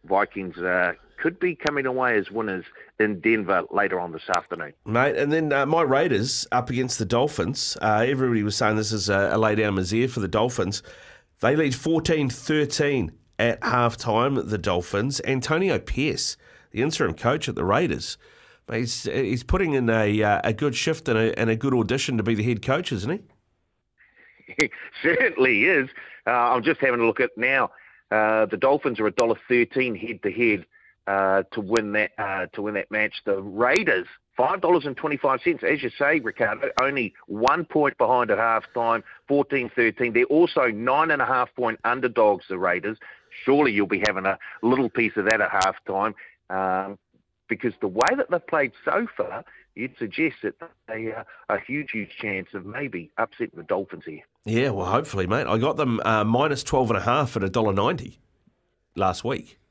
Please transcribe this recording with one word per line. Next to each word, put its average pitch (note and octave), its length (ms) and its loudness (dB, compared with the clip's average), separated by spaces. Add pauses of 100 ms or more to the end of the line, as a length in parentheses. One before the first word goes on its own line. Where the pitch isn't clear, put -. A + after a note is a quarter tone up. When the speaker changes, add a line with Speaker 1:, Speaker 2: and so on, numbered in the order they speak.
Speaker 1:
Vikings, F#2+ 520 -2
uh, F2+ 360 0 (280)
could E3+ 180 -2
be F3+ 140 -2
coming D3 320 -4
away B2+ 320 0
as G2 140 -2
winners G2+ 320 -6 (340)
in G#2+ 220 0
Denver G2 520 2
later F#2+ 280 0
on F2 140 -8
this - 220 -12
afternoon. E2+ 360 -6 (140)
Speaker 2:
Mate, A#2+ 320 2
and C#3+ 160 2
then, D#3 180 2
uh, C#3 140 2
my E3 160 2
Raiders C3+ 720 0
up B2 160 0
against B2+ 280 -2
the A2+ 80 -2
Dolphins. A#2+ 760 0
Uh, G#2+ 260 2
everybody C3 340 0
was G#2 140 -2
saying G#2+ 220 2
this G#2+ 160 -2
is G2+ 160 -2
a, G2 240 2
a G2+ 40 2
lay-down G#2+ 380 2
misère G#2+ 340 0
for B2 120 -4
the F#2 80 -2
Dolphins. G#2+ 520 0 (600)
They B2+ 160 2
lead C#3 180 0
fourteen D#3+ 540 0
thirteen C#3+ 840 0 (260)
at A#2 240 0
halftime, A#2+ 880 0
the G#2+ 80 -2
Dolphins. G2+ 680 -2
Antonio D#3 540 0
Pierce, - 580 -4 (340)
the A2 100 -4
interim C#3 320 0
coach C3+ 360 -2
at - 60 -6
the E2 100 -2
Raiders, G#2+ 520 0 (520)
mate, A2+ 100 -4
he's, A#2+ 240 -4
he's A#2+ 400 -2
putting F3+ 300 0
in B2 160 2
a, G#2+ 340 2
uh, G#2 220 4
a A2+ 80 2
good C#3 220 0
shift - 340 -2
and A2+ 80 4
a, A2 200 2
and A2+ 120 2
a A2+ 80 2
good C3 160 0
audition B2 440 0
to G#2 60 0
be A2+ 120 0
the G#2 80 -2
head A2+ 180 0
coach, C#3+ 320 -2
isn't G#2 180 -4
he? G3+ 80 -4
Speaker 1:
<laughs> - 1400 -20
He - 80 0 (340)
certainly C#3 600 2
is. D#3+ 240 2 (360)
Uh, A2+ 60 0
I'm B2 320 2
just D3+ 160 0
having B2 220 2
a A#2 40 4
look A2+ 140 2
at B2 180 2
now. B2+ 340 0 (400)
Uh, G#2+ 360 4
the G#2 100 -4
Dolphins C3 420 2
are G#2+ 80 2
a G2 40 2
dollar A#2 240 2 (120)
thirteen A#2+ 480 2
head-to-head, G#2 680 -2 (400)
uh, G2 460 2
to A2+ 100 -6
win G#2 320 0
that, G#2+ 240 0
uh, F#2+ 360 -4
to G#2 100 -8
win G#2 100 -6
that G2+ 160 -6
match. G#2+ 240 -2 (120)
The G2 140 0
Raiders, A2+ 680 0 (280)
five F3 260 0
dollars E3 240 2
and C3+ 120 -6
twenty-five C#3+ 460 -2
cents. - 200 -2
As C3 200 0
you A#2+ 160 -4
say, D3 200 2
Ricardo, A2 520 -4 (100)
only C3+ 320 -2 (140)
one C3 380 2
point D3 340 0
behind A#2+ 320 2
at G2+ 80 2
halftime, A2+ 640 0 (240)
fourteen C#3 480 0
thirteen. A#2 380 2
They're A#2+ 120 4
also D#3 460 4
nine C3 400 0
and C#3 100 0
a A#2 60 2
half B2+ 280 0
point A2+ 280 -2
underdogs, A#2 680 2
the F#2+ 80 -6
Raiders. F#2 400 -2 (480)
Surely C#3 260 4
you'll G2+ 140 2
be F2+ 220 -2
having F#2+ 180 -2
a F#2+ 140 0 (240)
little B2 260 2
piece A2+ 260 -2
of G2 100 0
that A2 160 4
at F#2+ 100 0
halftime, G2 640 -2 (340)
um, F#2+ 480 -4 (500)
because A2+ 340 -4
the G#2+ 60 -2
way A2 200 2 (100)
that C4+ 140 -4
they've F3 160 -4
played C#3+ 240 -2 (120)
so A3+ 220 -2 (100)
far, F#2+ 300 -6 (300)
you'd B2+ 240 -8
suggest B2 420 -4
that G#2 140 -6 (320)
they A2+ 240 -8
are A2 140 -10 (240)
a G#2 100 0
huge, C#3+ 320 -8
huge G#2+ 180 -6 (100)
chance F#2+ 360 -6
of F#2 100 -10
maybe G#2 540 -10
upsetting - 360 -6
the E2+ 80 -16
Dolphins F#2 420 -6
here. D#2 160 -14 (240)
Speaker 2:
Yeah, A#2 240 0
well, G2 160 -4
hopefully, G2 420 0
mate. A#2 200 0
I G#2 100 2
got C#3 200 0
them, B2+ 280 0
uh, A2 180 2
minus C3+ 400 0
twelve B2+ 260 0
and G#2+ 80 2
a F#2 40 -2
half B2 340 0
at G2+ 80 0
a F#2+ 60 0
dollar G#2+ 240 2
ninety B2 460 -2 (760)
last F#2+ 280 0
week. - 360 -8 (120)